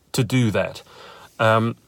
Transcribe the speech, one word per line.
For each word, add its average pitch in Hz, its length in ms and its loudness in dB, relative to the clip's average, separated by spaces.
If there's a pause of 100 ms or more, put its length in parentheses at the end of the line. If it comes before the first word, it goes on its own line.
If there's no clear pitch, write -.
(120)
to 131 120 0
do 120 260 0
that. 90 320 -4 (560)
Um, 113 380 2 (100)